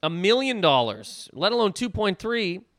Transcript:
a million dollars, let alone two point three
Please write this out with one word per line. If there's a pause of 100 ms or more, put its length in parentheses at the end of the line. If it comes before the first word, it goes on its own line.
a
million
dollars,
let
alone
two
point
three (180)